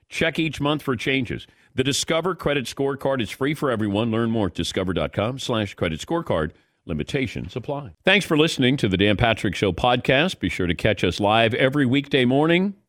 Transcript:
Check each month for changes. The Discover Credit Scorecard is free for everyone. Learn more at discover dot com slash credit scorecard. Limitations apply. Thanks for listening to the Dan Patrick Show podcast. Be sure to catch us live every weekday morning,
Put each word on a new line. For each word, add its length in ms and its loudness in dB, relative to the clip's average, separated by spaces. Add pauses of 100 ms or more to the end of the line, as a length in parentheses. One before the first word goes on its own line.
Check 320 -2
each 200 -4
month 220 0
for 140 -2
changes. 500 -4 (300)
The 80 0
Discover 500 0
Credit 300 -2
Scorecard 580 -2
is 80 -4
free 240 -2
for 160 -2
everyone. 400 0
Learn 200 0
more 180 0
at 60 -6
discover 380 -2
dot 200 -2
com 260 -2
slash 360 -4
credit 260 -4
scorecard. 500 -2 (360)
Limitations 680 -6
apply. 360 -10 (120)
Thanks 220 2
for 100 2
listening 400 4
to 140 0
the 80 2
Dan 180 4
Patrick 380 0
Show 180 2
podcast. 640 2
Be 120 -2
sure 160 -2
to 80 0
catch 280 0
us 160 0
live 360 4
every 320 2
weekday 400 2
morning, 480 2 (140)